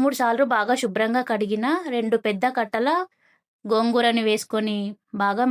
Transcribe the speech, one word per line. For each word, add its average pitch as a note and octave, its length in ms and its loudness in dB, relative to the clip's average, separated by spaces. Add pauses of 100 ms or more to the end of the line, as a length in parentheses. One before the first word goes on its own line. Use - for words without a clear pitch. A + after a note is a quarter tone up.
మూడు C4+ 200 2
సార్లు A#3 220 2 (120)
బాగా G#3+ 260 2
శుభ్రంగా A3 480 0
కడిగిన G#3+ 360 -2 (280)
రెండు A3+ 220 0 (100)
పెద్ద G#3 180 -2 (140)
కట్టల A#3 300 -2 (760)
గోంగూరని A#3 680 2
వేసుకొని, G#3+ 480 -2 (460)
బాగా G3+ 260 0